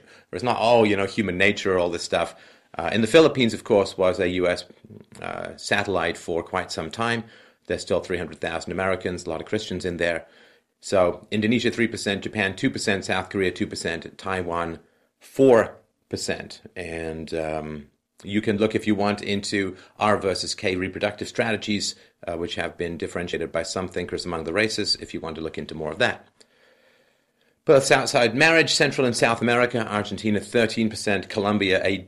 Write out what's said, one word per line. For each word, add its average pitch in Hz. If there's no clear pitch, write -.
It's 92
not, 117
oh, 113
you 104
know, 98
human 98
nature, 98
all 87
this 85
stuff. 85
Uh, 85
in 110
the 110
Philippines, 135
of -
course, 101
was 92
a 90
U 90
S, 90
uh, 50
satellite 92
for 85
quite 90
some 80
time. 113
There's 90
still 92
three 87
hundred 80
thousand 82
Americans, 92
a 85
lot 80
of 80
Christians 95
in 87
there. 85
So 90
Indonesia, 107
three 117
percent, 98
Japan, 98
two -
percent, -
South 92
Korea, 95
two 98
percent, -
Taiwan, 85
four 117
percent. -
And, 80
um, 78
you 101
can 107
look, 107
if 107
you 104
want, 101
into 101
R 107
versus 90
K 92
reproductive 95
strategies, 107
uh, 85
which 85
have 85
been 85
differentiated 85
by 82
some 92
thinkers 87
among 82
the 80
races, 104
if -
you 85
want 82
to 82
look 80
into 76
more 78
of 82
that. 113
Births 135
outside 120
marriage, 156
Central 135
and 117
South 117
America, 120
Argentina, 104
thirteen 110
percent, 101
Colombia, 101
a 92